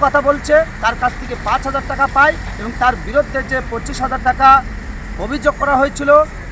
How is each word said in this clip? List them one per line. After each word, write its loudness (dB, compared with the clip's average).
কথা 2
বলছে, 2
তার -2
কাছ 0
থেকে -8
পাঁচ 0
হাজার -4
টাকা 0
পায় 4
এবং -8
তার 2
বিরুদ্ধে 0
যে 0
পঁচিশ -8
হাজার -4
টাকা 4
অভিযোগ 0
করা 2
হয়েছিল, 0